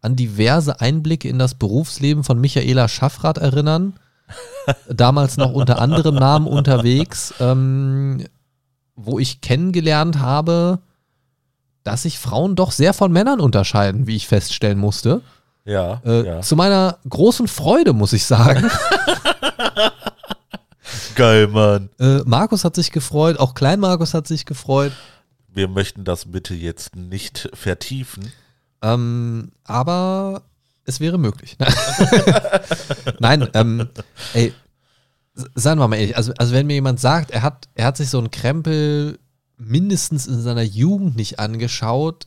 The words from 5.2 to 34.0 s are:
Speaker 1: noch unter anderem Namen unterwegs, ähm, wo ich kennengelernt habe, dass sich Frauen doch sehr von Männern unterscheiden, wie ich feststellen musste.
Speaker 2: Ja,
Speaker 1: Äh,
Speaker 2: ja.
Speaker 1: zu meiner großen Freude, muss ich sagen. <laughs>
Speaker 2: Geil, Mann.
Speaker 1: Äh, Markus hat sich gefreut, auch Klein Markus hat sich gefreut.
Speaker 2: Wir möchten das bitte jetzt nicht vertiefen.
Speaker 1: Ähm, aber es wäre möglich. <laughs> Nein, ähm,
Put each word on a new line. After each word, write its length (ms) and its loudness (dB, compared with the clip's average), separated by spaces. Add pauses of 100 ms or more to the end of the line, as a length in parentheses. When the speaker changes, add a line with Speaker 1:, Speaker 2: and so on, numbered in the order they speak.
Speaker 1:
noch 120 2
unter 300 2
anderem 340 4
Namen 320 4
unterwegs, 960 2
ähm, 840 0 (680)
wo 240 -6
ich 220 -4
kennengelernt 800 0
habe, 580 0 (1040)
dass 200 -6
sich 180 -6
Frauen 340 -2
doch 160 0
sehr 240 2
von 160 2
Männern 300 2
unterscheiden, 680 2
wie 80 -2
ich 140 -6
feststellen 500 0
musste. 420 0 (440)
Speaker 2:
Ja, 400 -4
Speaker 1:
Äh, 220 2
Speaker 2:
ja. 160 -6
Speaker 1:
zu 120 0
meiner 440 2 (100)
großen 400 2
Freude, 440 2
muss 200 2
ich 120 0
sagen. 500 4
<laughs> 60 -2 (2250)
Speaker 2:
Geil, 320 6
Mann. 440 2 (100)
Speaker 1:
Äh, 240 4
Markus 400 2
hat 100 0
sich 160 -2
gefreut, 480 0
auch 140 0
Klein 280 0
Markus 340 0
hat 120 -2
sich 200 -6
gefreut. 460 -2 (600)
Speaker 2:
Wir 160 -2
möchten 360 -4
das 280 -6
bitte 220 -8
jetzt 420 -10
nicht 560 -10
vertiefen. 800 -8 (480)
Speaker 1:
Ähm, 720 -4 (100)
aber 800 -4 (420)
es 160 -8
wäre 180 0
möglich. 400 -4 (800)
<laughs> 840 -4
Nein, 320 4
ähm, 360 2 (440)